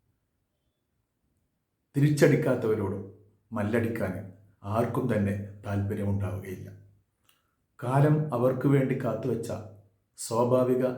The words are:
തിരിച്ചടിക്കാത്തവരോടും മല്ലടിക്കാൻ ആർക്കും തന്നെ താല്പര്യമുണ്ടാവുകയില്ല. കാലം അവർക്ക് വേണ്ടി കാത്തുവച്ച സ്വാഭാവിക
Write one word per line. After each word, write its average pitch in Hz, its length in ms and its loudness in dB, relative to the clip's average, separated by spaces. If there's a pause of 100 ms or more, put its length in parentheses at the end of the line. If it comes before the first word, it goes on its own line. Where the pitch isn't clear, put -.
(2000)
തിരിച്ചടിക്കാത്തവരോടും 123 1040 2 (500)
മല്ലടിക്കാൻ 107 600 -2 (520)
ആർക്കും 117 480 -2
തന്നെ 101 220 0 (320)
താല്പര്യമുണ്ടാവുകയില്ല. 101 1000 -4 (1160)
കാലം 143 500 4
അവർക്ക് 127 340 2
വേണ്ടി 131 360 2
കാത്തുവച്ച 113 480 -4 (640)
സ്വാഭാവിക 123 680 2 (140)